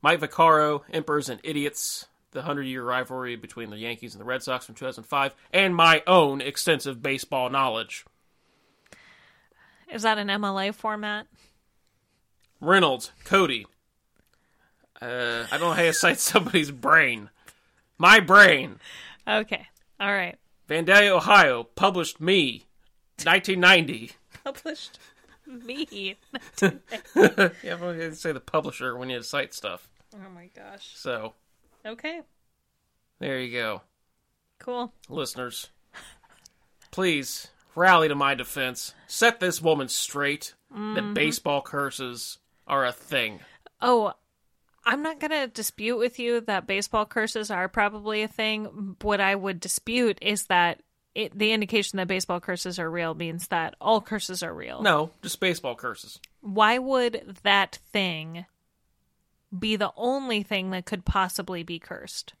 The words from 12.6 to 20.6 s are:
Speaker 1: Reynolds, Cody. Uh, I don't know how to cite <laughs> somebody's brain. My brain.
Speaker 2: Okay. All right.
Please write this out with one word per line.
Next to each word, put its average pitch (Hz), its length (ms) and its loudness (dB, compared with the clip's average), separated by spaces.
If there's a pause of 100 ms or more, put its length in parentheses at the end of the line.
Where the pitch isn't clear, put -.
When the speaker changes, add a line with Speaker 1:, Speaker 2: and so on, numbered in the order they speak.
Speaker 1:
Reynolds, 151 500 2 (120)
Cody. 143 420 0 (1400)
Uh, 120 480 -4
I - 80 -4
don't 156 120 -2
know - 40 0
how 160 100 0
to 165 100 4
cite 175 260 2
<laughs> - 0 -
somebody's 165 520 0
brain. 127 580 2 (680)
My 196 220 10
brain. 180 600 8 (440)
Speaker 2:
Okay. 214 400 -2 (320)
All 202 140 -2
right. 185 260 -4 (300)